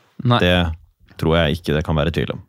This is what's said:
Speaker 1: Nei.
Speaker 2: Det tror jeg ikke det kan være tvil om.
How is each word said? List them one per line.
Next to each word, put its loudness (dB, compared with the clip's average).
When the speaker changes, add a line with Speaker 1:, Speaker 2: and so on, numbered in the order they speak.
Speaker 1:
Nei. 0
Speaker 2:
Det 4
tror 2
jeg 0
ikke -4
det -4
kan -2
være -2
tvil -2
om. -14